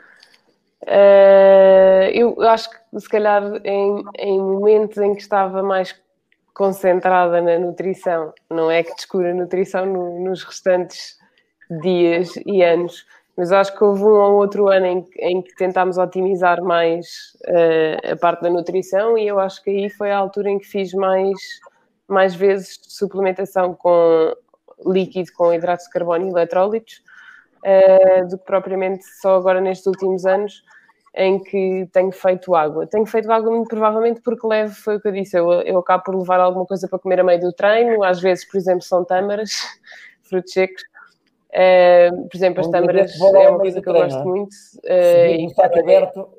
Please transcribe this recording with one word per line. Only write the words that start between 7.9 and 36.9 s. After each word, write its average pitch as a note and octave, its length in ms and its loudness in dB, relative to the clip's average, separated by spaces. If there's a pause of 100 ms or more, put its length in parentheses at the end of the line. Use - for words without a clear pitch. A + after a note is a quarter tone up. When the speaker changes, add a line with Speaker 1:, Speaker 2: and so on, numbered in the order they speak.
Speaker 1:
não E3 220 -2
é E3 120 2
que E3 120 -16
descura F3+ 360 -6
a - 20 -4
nutrição F#3 520 -4
no, F3+ 380 -6
nos F#3 200 -6
restantes - 760 -6 (640)
dias E3+ 500 0 (140)
e F#3+ 180 0
anos, E3+ 420 0 (300)
mas F3 160 -4
acho G3 260 0
que A3 60 0
houve G3+ 200 2
um G#3+ 100 2
ou G3+ 220 4
outro G3+ 340 0
ano F#3+ 160 2
em, F3+ 220 -4 (120)
em F3+ 220 -4
que - 140 -18
tentámos F#3 420 -2
otimizar F3+ 640 -2
mais, E3+ 720 -4 (100)
eh, D#3+ 640 0
a - 40 -4
parte E3+ 280 -2
da E3+ 60 -2
nutrição, F#3 680 -2
e G#3 100 -4
eu G3+ 120 -4
acho F#3+ 240 -6
que G3+ 60 -8
aí G3+ 200 -4
foi G3+ 220 -6
a G3+ 60 -2
altura G3 320 -6
em G3+ 100 -2
que G3 60 -14
fiz F#3+ 280 -8
mais, F#3+ 440 -2 (720)
mais F#3+ 260 0
vezes G3 500 -2
suplementação F#3 880 -4
com E3 600 2 (520)
líquido, F#3 480 -4
com E3+ 200 0
hidratos F3 340 -4
de - 40 -20
carbono F3 340 -4
e F#3+ 40 -6
eletrólitos, F#3 760 -4 (600)
eh, F#3+ 600 6
do F3+ 120 -10
que - 80 -20
propriamente F#3+ 580 -4 (160)
só F#3+ 160 2
agora F#3 240 2
nestes F#3+ 280 -4
últimos F#3+ 380 -4
anos, G3+ 380 -2 (540)
em F#3+ 240 0
que F#3+ 520 -4
tenho F#3 180 0
feito F#3 440 -2
água. D#3 300 -2
Tenho G#3+ 200 -2
feito A3 260 -4
água A3+ 180 0
muito A3+ 200 -2
provavelmente A3 520 -2
porque A#3 240 -6
levo, G#3+ 300 -2
foi G#3 220 -4
o G3+ 40 -16
que G#3+ 60 -6
eu G#3 60 -2
disse, F#3+ 240 -6
eu, E3+ 120 2 (120)
eu - 180 -2
acabo F#3 240 0
por F#3+ 120 -6
levar F#3 260 0
alguma F#3 240 0
coisa F#3+ 240 -8
para F3+ 100 -8